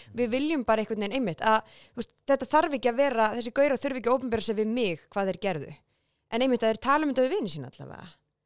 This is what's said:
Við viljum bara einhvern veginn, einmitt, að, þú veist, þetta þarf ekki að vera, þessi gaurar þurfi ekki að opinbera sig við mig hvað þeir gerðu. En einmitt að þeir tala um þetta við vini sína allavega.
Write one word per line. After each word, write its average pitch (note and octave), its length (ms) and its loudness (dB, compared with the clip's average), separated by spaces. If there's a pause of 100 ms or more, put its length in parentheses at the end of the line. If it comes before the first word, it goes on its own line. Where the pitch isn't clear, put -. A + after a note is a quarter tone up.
(140)
Við A#3 160 0
viljum C#4+ 340 0
bara A3 200 2
einhvern G#3+ 160 -6
veginn, G3+ 140 -4
einmitt, A3+ 260 -2
að, A3 240 2
þú - 320 -20
veist, - 160 -10 (160)
þetta C4+ 180 2
þarf D#4+ 280 2
ekki A#3+ 180 0
að A#3 40 -4
vera, A3+ 380 2
þessi A#3 180 -6
gaurar C#4+ 240 2
þurfi C4+ 240 -4
ekki G#3 80 -2
að B3 120 4
opinbera A#3 220 -2
sig A3 140 -2
við G#3+ 120 0
mig A3 320 -2 (100)
hvað G3 220 -2
þeir E3+ 80 -8
gerðu. D#3+ 360 -6 (540)
En A#3 120 0
einmitt B3+ 200 2
að A3 120 4
þeir G#3+ 60 -12
tala C#4+ 260 2
um C#4 80 0
þetta B3+ 140 2
við - 20 -2
vini E4+ 180 -2
sína C#3+ 220 -10
allavega. - 380 -16 (380)